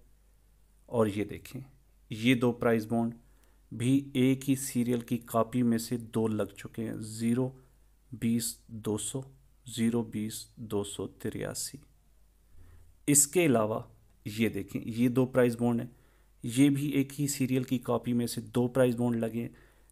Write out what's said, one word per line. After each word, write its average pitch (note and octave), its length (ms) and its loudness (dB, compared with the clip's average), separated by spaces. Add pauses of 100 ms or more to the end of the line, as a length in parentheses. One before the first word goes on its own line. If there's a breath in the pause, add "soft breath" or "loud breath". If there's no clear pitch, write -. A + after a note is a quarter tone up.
(880)
और A2 200 4
ये G2+ 160 -2
देखें, - 380 -12 (480)
ये A#2 240 4
दो A#2+ 180 4
प्राइस A#2 340 2
बॉन्ड A#2 260 0 (580 soft breath)
भी A#2+ 240 2 (220)
एक C3 260 4
ही C3+ 140 2
सीरियल A#2+ 460 -2
की A#2+ 220 -2
कॉपी A#2 380 0
में A#2 160 4
से A#2+ 180 -4
दो A2+ 320 -2
लग G#2 240 -2
चुके - 280 -12
हैं, G#2+ 180 -6
ज़ीरो A#2 520 0 (600 soft breath)
बीस A#2 440 -2 (160)
दो G#2+ 280 -2
सौ, C3+ 240 -6 (440)
ज़ीरो A#2 360 0
बीस A2 320 -6 (260)
दो G#2 240 -2
सौ G2 200 -6 (160)
तिरासी। G#2+ 580 -6 (1300 soft breath)
इसके D3 380 4
अलावा A2+ 320 2 (480)
ये G#2+ 240 0
देखें, G2 320 -6
ये A#2 280 0
दो B2 180 2
प्राइस B2 280 2
बॉन्ड A#2+ 260 0
हैं, B2+ 80 -8 (540 soft breath)
ये B2 260 4
भी C#3 220 0
एक C#3 200 0
ही C#3+ 160 -2
सीरियल B2+ 360 0
की B2 160 0
कॉपी B2 340 -2
में A#2+ 140 2
से A#2 160 -6
दो A#2+ 240 0
प्राइस B2 280 4
बॉन्ड A#2+ 220 0
लगे A2+ 240 -2
हैं। B2 140 -10 (360 soft breath)